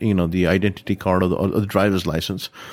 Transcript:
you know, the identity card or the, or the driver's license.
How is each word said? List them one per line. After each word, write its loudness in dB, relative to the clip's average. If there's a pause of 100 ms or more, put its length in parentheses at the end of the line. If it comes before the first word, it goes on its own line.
you 2
know, 2
the 2
identity 0
card 0
or 2
the, 0
or 0
the 0
driver's 0
license. -4 (220)